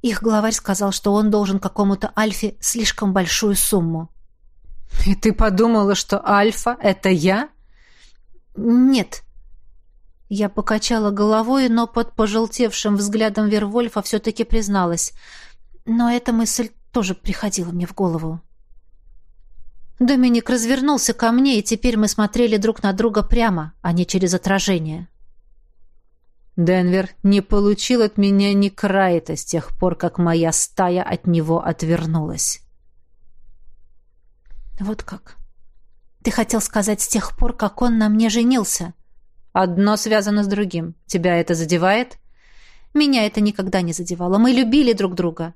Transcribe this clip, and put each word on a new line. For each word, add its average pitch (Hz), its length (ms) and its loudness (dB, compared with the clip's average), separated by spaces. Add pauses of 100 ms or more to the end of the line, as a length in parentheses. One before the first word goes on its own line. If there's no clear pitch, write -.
Их 214 220 -2
главарь 220 300 2
сказал, 196 380 -2
что 202 220 0
он 214 160 2
должен 196 300 0
какому-то 196 580 -2
Альфе 214 420 -2
слишком 208 540 -2
большую 190 420 0
сумму. 165 540 -2 (960)
«И 196 100 4
ты 220 160 0
подумала, 214 640 2
что - 320 -4
Альфа — 208 540 2
это 196 280 0
я?» 190 400 2 (1040)
«Нет». 240 680 2 (1040)
Я 202 220 -2
покачала 214 640 -2
головой, 220 580 2
но 233 180 2
под - 280 -4
пожелтевшим 214 800 0
взглядом 208 540 0
Вервольфа 214 520 -2
все-таки 220 440 -2
призналась. 196 680 0 (720)
Но 233 240 2
эта 240 220 -2
мысль 226 380 0 (220)
тоже 190 240 -2
приходила 190 560 -4
мне 175 140 -4
в - 80 -14
голову. 165 460 -2 (1600)
Доминик 247 500 2
развернулся 254 640 0
ко - 180 0
мне, 262 280 4
и - 40 -4
теперь 226 340 0
мы 214 100 2
смотрели 214 500 0
друг 214 240 -2
на 196 120 0
друга 214 300 0
прямо, 185 580 0
а 170 100 -2
не 175 140 2
через 185 280 0
отражение. 175 760 -2 (1500)
«Денвер 180 520 2 (140)
не 196 180 4
получил 202 600 2
от 214 160 0
меня 202 360 2
ни 196 160 2
крайта 185 680 0
с - 100 -12
тех - 320 -4
пор, 175 180 0
как - 220 -4
моя 165 340 0
стая 180 500 -2
от - 240 -6
него 165 380 0
отвернулась». 160 960 -4 (2250)
«Вот 202 240 -6
как? - 340 -18 (840)
Ты 233 80 0
хотел 220 280 -2
сказать, 208 420 -2
с - 60 -6
тех - 300 -4
пор, 240 180 2
как - 260 -4
он 233 160 2
на 214 120 2
мне 220 200 2
женился?» 226 640 0 (600)
«Одно 190 440 2
связано 208 460 0
с 196 40 -2
другим. 175 480 -4 (100)
Тебя 175 320 0
это 170 180 0
задевает?» 175 600 0 (760)
«Меня 277 320 2
это 214 140 -4
никогда 196 420 0
не 165 120 -2
задевало. 180 440 -2
Мы 240 140 4
любили 247 400 4
друг 196 240 -2
друга». 170 400 -4